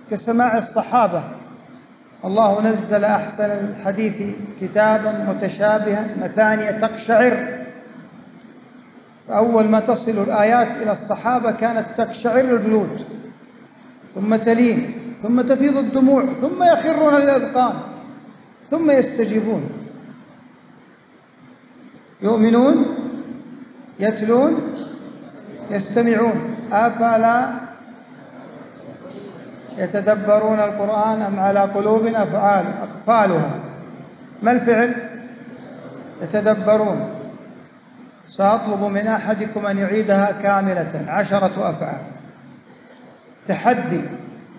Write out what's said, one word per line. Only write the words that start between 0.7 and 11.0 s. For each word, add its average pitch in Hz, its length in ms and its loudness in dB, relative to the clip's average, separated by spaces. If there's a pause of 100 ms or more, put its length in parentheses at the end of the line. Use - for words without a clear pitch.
"الله 208 440 2
نزل 208 340 0
أحسن 208 420 0
الحديث 202 800 -4 (380)
كتاباً 208 680 2
متشابهاً 208 800 0 (160)
مثانية 214 480 2
تقشعر". 220 760 2 (1800)
فأول 220 380 4
ما 214 140 4
تصل 226 320 0
الآيات 220 640 2
إلى 214 160 -2
الصحابة 226 600 -2